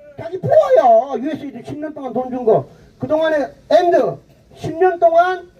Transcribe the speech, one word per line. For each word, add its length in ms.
자기 200
부하야, 800
유에스에이드 460
십 140
년 140
동안 200
돈 160
준 160
거. 220
그동안에 480
앤드 480
십 220
년 220
동안 500